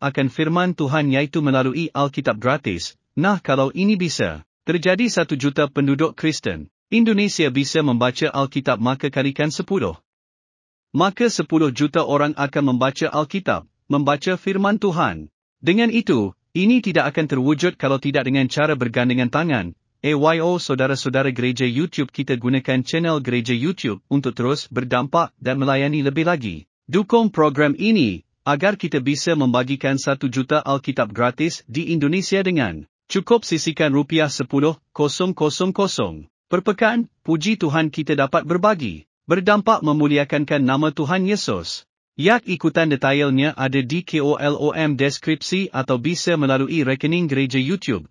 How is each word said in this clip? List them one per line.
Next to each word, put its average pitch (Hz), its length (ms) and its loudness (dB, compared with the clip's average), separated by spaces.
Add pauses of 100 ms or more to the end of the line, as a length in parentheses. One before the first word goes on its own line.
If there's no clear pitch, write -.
akan 139 240 -2
firman 170 480 0
Tuhan 147 400 0
yaitu 143 240 0
melalui 135 560 0
Alkitab 135 480 -2
gratis. 120 560 -2 (160)
Nah 185 240 0
kalau 135 340 0
ini 202 220 2
bisa, 120 480 -2 (240)
terjadi 185 400 0
satu 165 320 -2
juta 143 320 0
penduduk 139 480 0
Kristen, 101 480 -4 (240)
Indonesia 208 580 2
bisa 139 380 0
membaca 127 400 0
Alkitab 135 560 -2
maka 131 240 -2
kalikan 139 480 -2
sepuluh. 147 400 -4 (1000)
Maka 196 320 2
sepuluh 160 480 2
juta 147 320 0
orang 147 320 0
akan 139 320 0
membaca 135 400 0
Alkitab, 147 560 -2 (160)
membaca 143 560 0
firman 196 400 0
Tuhan. 135 480 -2 (320)
Dengan 214 320 2
itu, 135 400 2 (240)
ini 220 240 4
tidak 151 320 0
akan 160 160 0
terwujud 143 480 0
kalau 135 240 0
tidak 139 240 0
dengan 131 240 2
cara 151 240 0
bergandengan 123 560 0
tangan. 120 480 -2 (280)
A 147 80 2
Y 151 320 4
O 175 160 0
saudara-saudara 131 720 -2
gereja 123 320 0
YouTube 131 480 -2
kita 135 240 -4
gunakan 127 480 0
channel 165 360 0
gereja 123 360 -2
YouTube 127 560 -4
untuk 135 240 -2
terus 131 320 -2
berdampak 135 720 -2
dan 127 160 -4
melayani 139 480 0
lebih 139 240 0
lagi. 113 400 -4 (180)
Dukung 214 480 2
program 151 400 2
ini, 156 480 2 (240)
agar 165 320 0
kita 151 240 -2
bisa 143 320 0
membagikan 135 640 0
satu 135 320 -2
juta 131 320 0
Alkitab 135 480 -2
gratis 123 560 -2
di 143 240 -6
Indonesia 170 500 0
dengan 123 460 -2 (240)
cukup 220 320 2
sisihkan 160 480 0
rupiah 147 400 2
sepuluh 143 480 0 (160)
kosong 170 400 -2
kosong 180 400 0
kosong 95 560 -4 (160)
per 185 160 0
pekan. 220 480 0 (160)
Puji 165 320 0
Tuhan 160 320 0
kita 151 240 -2
dapat 139 320 0
berbagi, 165 640 -2 (160)
berdampak 196 560 2
memuliakankan 147 800 2
nama 143 320 2
Tuhan 180 320 0
Yesus. 127 560 -4 (320)
Yak 208 320 2
ikutan 165 480 0
detailnya 139 640 2
ada 131 240 0
di 151 240 -4
K 156 160 -2
O 143 160 2
L 147 160 0
O 147 160 0
M 151 240 0
deskripsi 156 800 -2
atau 127 240 0
bisa 165 400 -2
melalui 135 480 0
rekening 151 400 0
gereja 135 320 0
YouTube 131 520 -4